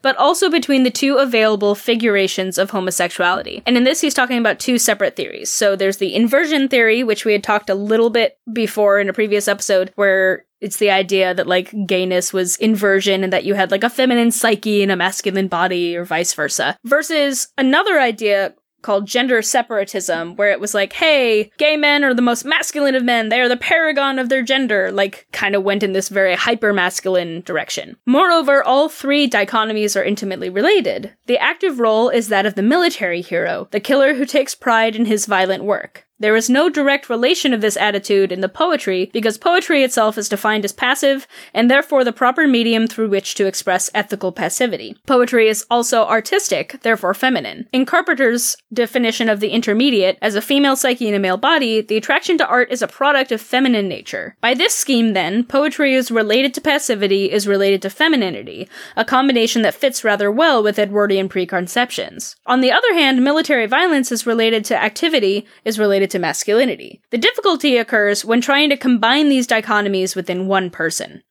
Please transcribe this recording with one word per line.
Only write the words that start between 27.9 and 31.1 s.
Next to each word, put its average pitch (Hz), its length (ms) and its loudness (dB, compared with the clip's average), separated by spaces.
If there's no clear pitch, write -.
Moreover, 285 580 2
all 277 240 2
three 285 420 0
dichotomies 214 680 -2
are - 40 -2
intimately 190 460 -4
related. 202 640 0